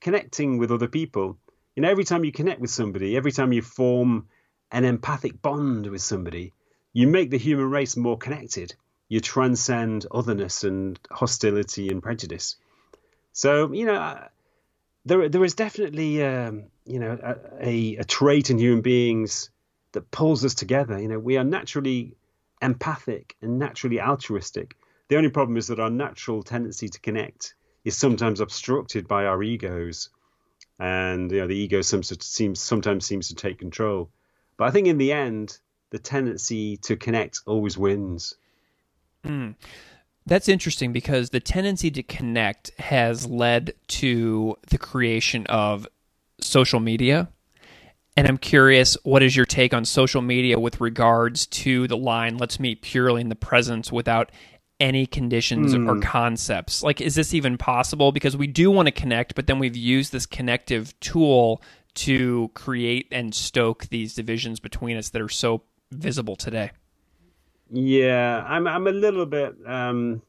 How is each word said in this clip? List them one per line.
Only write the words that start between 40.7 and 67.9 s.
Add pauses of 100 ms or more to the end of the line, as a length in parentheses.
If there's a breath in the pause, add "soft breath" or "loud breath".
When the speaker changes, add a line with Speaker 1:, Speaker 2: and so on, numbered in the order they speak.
Speaker 2:
because
the
tendency
to
connect
has
led (120)
to (100)
the
creation
of (540)
social
media (880 soft breath)
and
I'm
curious,
what
is
your
take
on
social
media
with
regards
to
the
line,
"Let's
meet
purely
in
the
presence
without (480 loud breath)
any
conditions (100)
or
Speaker 1:
Hmm.
Speaker 2:
concepts"?
Like,
is
this
even
possible?
Because
we
do
wanna
connect,
but
then
we've
used
this
connective
tool (340 soft breath)
to
create
and
stoke
these
divisions
between
us
that
are
so (280)
visible
today. (1000)
Speaker 1:
Yeah,